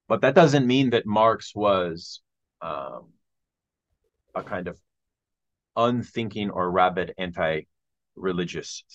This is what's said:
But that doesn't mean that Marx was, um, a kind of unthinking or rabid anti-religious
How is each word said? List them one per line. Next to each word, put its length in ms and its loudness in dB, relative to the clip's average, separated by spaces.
But 140 0
that 120 2
doesn't 320 6
mean 240 2
that 160 0
Marx 480 2
was, 680 0
um, 500 -10
a 80 -6
kind 240 -8
of 120 -12
unthinking 760 -2
or 200 -2
rabid 480 2
anti-religious 1700 -6